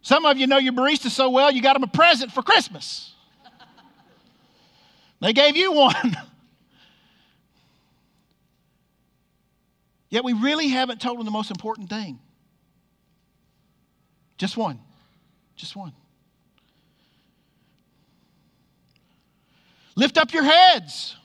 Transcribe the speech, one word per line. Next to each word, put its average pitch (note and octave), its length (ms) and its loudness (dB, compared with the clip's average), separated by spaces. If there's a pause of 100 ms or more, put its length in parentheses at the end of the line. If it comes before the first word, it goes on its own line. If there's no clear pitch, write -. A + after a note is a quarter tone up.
Some D#4 220 2
of C#4+ 120 4
you C4 100 -2
know C#4 120 2
your C4 160 0
barista C4 360 -2
so C4 200 0
well, C4+ 200 4
you B3+ 100 -2
got C4+ 140 4
'em C4+ 80 -2
a A#3 60 -6
present C4+ 420 2
for - 100 -6
Christmas. - 720 -4 (2000)
They - 120 -2
gave D4 240 4
you F#4 160 0
one. B3+ 440 2
<laughs> - 0 - (4000)
Yet A3+ 120 -4
we B3+ 100 -4
really C#4+ 360 -2
haven't B3+ 320 -4
told B3 180 -8
them A#3 60 -10
the G#3+ 80 -8
most G#3+ 180 -8
important G#3+ 400 -12
thing. F#3+ 300 -12 (2250)
Just G3 180 -6
one. F3 220 -6 (800)
Just - 180 -20
one. F#3 180 -18 (4000)
Lift - 220 0
up D#4 140 0
your D#4+ 120 0
heads. D#4 800 4